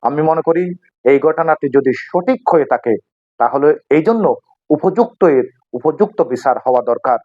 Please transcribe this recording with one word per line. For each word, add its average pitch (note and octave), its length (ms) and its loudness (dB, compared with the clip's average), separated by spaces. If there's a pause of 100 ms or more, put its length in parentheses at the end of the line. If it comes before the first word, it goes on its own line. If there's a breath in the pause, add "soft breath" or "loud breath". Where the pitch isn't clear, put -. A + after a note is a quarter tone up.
আমি C#3 200 -4
মনে D#3+ 200 0
করি E3+ 220 0 (400)
এই C#3 160 4
ঘটনাটি D#3 480 0
যদি C#3 280 0
সঠিক F#3 440 -4 (100)
হয়ে D3+ 160 2
থাকে, A#2+ 280 -2 (440)
তাহলে C#3 380 0 (140)
এই D#3 140 2
জন্য G3+ 320 0 (340)
উপযুক্ত, F#3+ 540 0
এর C#3 220 4 (280)
উপযুক্ত D#3 480 -2
বিচার B2+ 360 -2
হওয়া B2+ 240 0
দরকার। A#2+ 440 -2